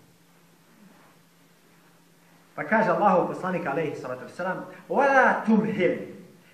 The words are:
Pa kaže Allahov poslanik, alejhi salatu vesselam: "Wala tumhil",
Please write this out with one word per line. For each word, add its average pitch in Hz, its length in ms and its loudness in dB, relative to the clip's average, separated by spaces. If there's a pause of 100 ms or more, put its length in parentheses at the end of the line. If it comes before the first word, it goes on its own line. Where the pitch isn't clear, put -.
(2500)
Pa 151 100 -10
kaže 208 260 2
Allahov 180 360 4
poslanik, 175 400 -6
alejhi 147 300 -4
salatu 127 280 -10
vesselam: 175 400 -8 (240)
"Wala 254 580 2
tumhil", 185 520 2 (560)